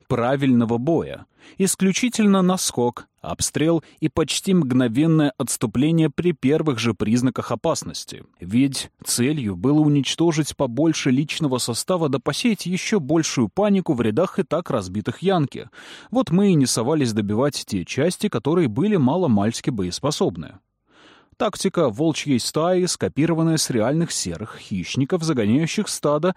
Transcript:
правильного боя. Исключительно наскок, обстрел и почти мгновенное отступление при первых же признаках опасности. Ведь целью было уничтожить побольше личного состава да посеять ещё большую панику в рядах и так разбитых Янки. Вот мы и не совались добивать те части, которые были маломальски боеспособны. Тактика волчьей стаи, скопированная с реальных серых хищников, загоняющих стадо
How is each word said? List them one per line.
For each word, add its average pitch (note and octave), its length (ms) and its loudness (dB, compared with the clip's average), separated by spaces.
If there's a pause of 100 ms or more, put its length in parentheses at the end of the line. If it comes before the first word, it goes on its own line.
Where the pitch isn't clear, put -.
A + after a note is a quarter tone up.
правильного A#2+ 680 2
боя. A#2+ 480 -2 (320)
Исключительно F#3+ 840 2
наскок, F3+ 680 -2 (140)
обстрел D3+ 600 -2 (160)
и D#3 100 -2
почти E3+ 440 -2
мгновенное D3 840 2
отступление D3 720 0
при E3 240 0
первых C#3+ 440 0
же A2+ 160 0
признаках A#2+ 580 0
опасности. - 720 -4 (160)
Ведь B2+ 520 0 (120)
целью B2 520 -2
было C3+ 240 2
уничтожить D3+ 760 2
побольше C#3+ 540 0
личного C3+ 480 0
состава D#3 520 -2
да C3 100 -2
посеять G3+ 460 -2
ещё F#3 340 -2
большую C#3+ 500 0
панику G3 440 2
в B2 80 0
рядах A#2+ 380 0
и F#3 40 -2
так E3 260 -4
разбитых G2+ 540 -4
Янки. F3 460 -2 (420)
Вот B3 200 0
мы G3 200 4
и E3+ 40 6
не C#3 100 6
совались B2+ 480 0
добивать G#2+ 520 0
те F#2 180 -4
части, F3 460 -2
которые D3+ 380 0
были F#3+ 300 0
маломальски B2+ 720 2
боеспособны. G2+ 920 -4 (760)
Тактика F#3 540 0
волчьей C#3 500 0
стаи, F3+ 460 0
скопированная D#3+ 720 0
с - 140 -2
реальных C#3 400 0
серых F#2 480 -8
хищников, C3+ 640 -4
загоняющих D3+ 640 0
стадо D3+ 480 0